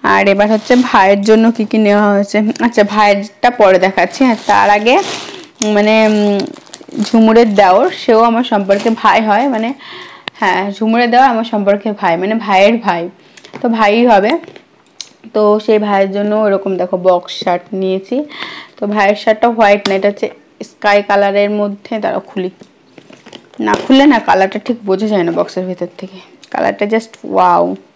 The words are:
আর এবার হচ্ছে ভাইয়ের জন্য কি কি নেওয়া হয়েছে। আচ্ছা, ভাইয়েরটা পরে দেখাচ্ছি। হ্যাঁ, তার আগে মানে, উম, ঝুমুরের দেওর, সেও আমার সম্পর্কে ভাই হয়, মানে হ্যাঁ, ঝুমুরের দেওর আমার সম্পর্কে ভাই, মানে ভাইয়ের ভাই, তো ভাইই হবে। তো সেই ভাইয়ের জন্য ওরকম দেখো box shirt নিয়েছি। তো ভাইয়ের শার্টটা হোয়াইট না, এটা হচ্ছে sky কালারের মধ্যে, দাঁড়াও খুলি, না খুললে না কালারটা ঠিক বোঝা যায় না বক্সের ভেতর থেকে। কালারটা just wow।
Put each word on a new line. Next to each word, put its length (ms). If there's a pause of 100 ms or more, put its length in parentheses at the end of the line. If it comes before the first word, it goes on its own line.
(120)
আর 100 (100)
এবার 220
হচ্ছে 180 (160)
ভাইয়ের 400
জন্য 160 (120)
কি 140
কি 160
নেওয়া 260
হয়েছে। 260 (280)
আচ্ছা, 160 (100)
ভাইয়েরটা 560 (120)
পরে 260
দেখাচ্ছি। 400
হ্যাঁ, 120 (100)
তার 200 (100)
আগে 160 (840)
মানে, 180 (160)
উম, 280 (680)
ঝুমুরের 420 (120)
দেওর, 260 (160)
সেও 180 (100)
আমার 220
সম্পর্কে 360 (140)
ভাই 160 (100)
হয়, 160 (100)
মানে 140 (720)
হ্যাঁ, 220 (140)
ঝুমুরের 360
দেওর 200
আমার 200
সম্পর্কে 360 (120)
ভাই, 220
মানে 120 (120)
ভাইয়ের 300 (100)
ভাই, 160 (580)
তো 60 (100)
ভাইই 260 (100)
হবে। 200 (1000)
তো 80 (220)
সেই 220
ভাইয়ের 300
জন্য 160 (140)
ওরকম 340
দেখো 160 (100)
box 260 (100)
shirt 220 (160)
নিয়েছি। 360 (600)
তো 60 (120)
ভাইয়ের 280
শার্টটা 340
হোয়াইট 320
না, 100
এটা 120
হচ্ছে 180 (420)
sky 280 (100)
কালারের 420 (100)
মধ্যে, 320 (120)
দাঁড়াও 260
খুলি, 200 (1120)
না 120 (140)
খুললে 200
না 120
কালারটা 400
ঠিক 260
বোঝা 220
যায় 160
না 100
বক্সের 340
ভেতর 200 (120)
থেকে। 200 (320)
কালারটা 360
just 260 (120)
wow। 520 (200)